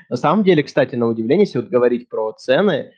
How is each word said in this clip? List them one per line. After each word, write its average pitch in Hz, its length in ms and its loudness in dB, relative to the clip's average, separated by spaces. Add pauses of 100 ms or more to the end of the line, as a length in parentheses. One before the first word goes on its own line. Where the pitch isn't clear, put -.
На 127 80 -6
самом 202 280 0
деле, 170 180 4
кстати, 139 320 -2
на 120 140 -2
удивление, 117 360 0
если 143 140 -4
вот 110 100 -6
говорить 123 400 0
про 110 240 -6
цены, 156 640 -2